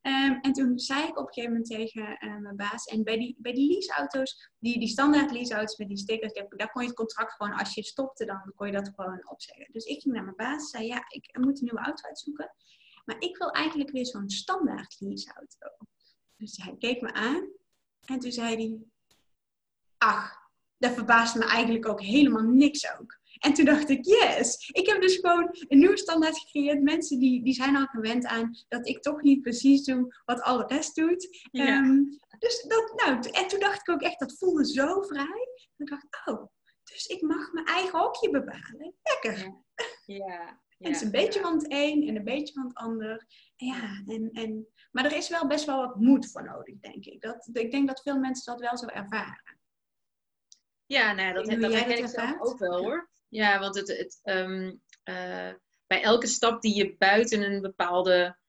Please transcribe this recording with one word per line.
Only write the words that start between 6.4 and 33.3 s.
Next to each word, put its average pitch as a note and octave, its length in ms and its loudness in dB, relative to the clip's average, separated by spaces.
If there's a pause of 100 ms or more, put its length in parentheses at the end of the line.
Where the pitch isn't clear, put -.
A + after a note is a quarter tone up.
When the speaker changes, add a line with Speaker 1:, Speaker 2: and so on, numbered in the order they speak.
Speaker 1:
daar G#3 220 -6
kon B3 120 -6
je A#3+ 60 -2
het A#3+ 80 -8
contract A3+ 360 -6
gewoon, G#3 260 -6
als G3+ 160 -4
je G#3+ 100 -8
stopte, - 400 -6
dan F#3+ 300 -10
kon G3+ 120 -8
je G3+ 60 -6
dat G3 240 -4
gewoon F#3 340 -10
opzeggen. - 420 -20
Dus A3+ 120 -10
ik - 180 -10
ging C4 120 0
naar G3 100 -6
mijn F#3+ 120 -14
baas, C#4 340 -6
zei, A3+ 160 -8
"Ja, A#3+ 220 -6
ik - 300 -12
moet C#4 200 2
een C#4 60 -4
nieuwe A#3 200 -4
auto - 240 -8
uitzoeken, - 460 -12 (500)
maar - 140 -8
ik F4+ 180 -6
wil E4+ 140 -4
eigenlijk D4 400 -2
weer B3+ 160 -4
zo'n G3+ 240 -8
standaard C4+ 680 -4
leaseauto." - 680 -12 (680)
Dus G#3+ 200 -14
hij F#3 220 -12
keek A#3+ 220 -2
me A3 120 -8
aan C#4 360 -2 (560)
en C4 140 -6
toen A#3+ 140 -8
zei A#3 220 -4
hij, A3+ 240 -4 (1200)
"Ach, F#3 440 0 (360)
dat B3 160 0
verbaast A#3 400 4
me A3 100 0
eigenlijk A3+ 440 2
ook G3+ 120 -2
helemaal A3+ 420 6
niks C4 560 6
ook." - 240 -20 (160)
En C#4+ 160 4
toen D#4+ 100 6
dacht D4 240 6
ik, C#4 160 2
"Yes, - 640 4
ik F#4 180 0
heb G4+ 140 4
dus F#4 160 6
gewoon F4 320 4 (200)
een C#4 100 10
nieuwe G4 200 10
standaard D#4+ 400 2
gecreëerd." C#4+ 440 0
Mensen D4+ 360 2
die, B3 260 4
die B3+ 100 2
zijn C4+ 220 2
al C4+ 100 4
gewend A#3 400 -2
aan A3+ 240 -2 (180)
dat A#3+ 200 -6
ik C#4 140 -6
toch D4 200 -4
niet C#4 200 8
precies C#4 420 4
doe B3+ 400 -2
wat B3 180 -2
al B3+ 160 2
de A3+ 160 -2
rest D4+ 200 -4
doet. E4+ 580 -2
Speaker 2:
Ja. C4+ 140 0
Speaker 1:
Ehm, C4+ 360 6 (360)
dus A#4+ 300 -2
dat, A4+ 280 2
nou, C#4+ 240 2
t-, A3+ 100 -8